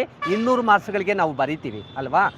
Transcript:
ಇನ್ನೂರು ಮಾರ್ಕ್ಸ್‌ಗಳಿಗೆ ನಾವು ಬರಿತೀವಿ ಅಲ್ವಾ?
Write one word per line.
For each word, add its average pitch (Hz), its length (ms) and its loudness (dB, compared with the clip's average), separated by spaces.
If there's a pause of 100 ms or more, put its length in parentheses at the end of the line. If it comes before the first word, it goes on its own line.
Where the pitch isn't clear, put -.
(320)
ಇನ್ನೂರು 240 300 2
ಮಾರ್ಕ್ಸ್‌ಗಳಿಗೆ 202 520 2
ನಾವು 170 180 0
ಬರಿತೀವಿ 135 520 -4 (120)
ಅಲ್ವಾ? 139 420 0